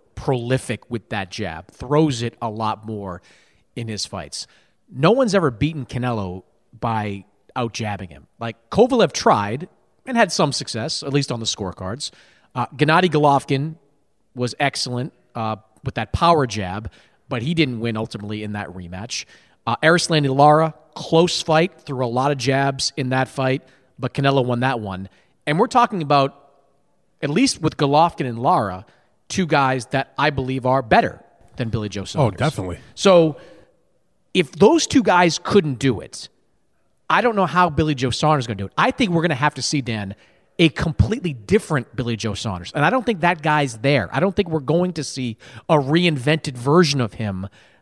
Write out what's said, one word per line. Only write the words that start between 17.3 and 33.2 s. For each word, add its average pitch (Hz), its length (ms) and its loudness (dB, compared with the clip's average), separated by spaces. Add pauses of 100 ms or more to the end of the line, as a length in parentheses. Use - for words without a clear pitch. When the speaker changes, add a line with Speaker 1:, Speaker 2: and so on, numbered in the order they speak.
Speaker 1:
he 156 100 -2
didn't 135 260 0
win 113 160 -4
ultimately 107 460 -8
in 104 120 -8
that 101 160 -8
rematch. 90 560 -12 (420)
Uh, 117 160 0
Erislandy 156 520 2
Lara, 151 380 6 (220)
close - 480 2
fight, 165 380 0
threw 131 220 -6
a 123 40 -2
lot 127 240 0
of 139 80 -2
jabs 135 580 -2
in 131 120 -4
that 131 180 0
fight, 131 340 -2 (380)
but 123 160 -6
Canelo 139 280 2
won 120 180 -2
that 131 180 0
one. 95 300 -8 (360)
And 151 140 0
we're 247 80 4
talking 233 340 2
about, 139 420 0 (800)
at 120 80 -4
least 208 320 0
with - 160 -2
Golovkin 151 480 2
and 117 160 -6
Lara, 117 420 0 (460)
two 190 160 0
guys 135 420 0
that - 300 -4
I 147 120 2
believe 131 360 -4
are 131 160 2
better 160 400 2 (360)
than 120 100 -4
Billy 107 220 -4
Joe 98 160 -8
Saunders. 123 320 0
Speaker 2:
Oh, - 0 -
definitely. 98 420 -4 (160)
Speaker 1:
So 170 400 6 (1000)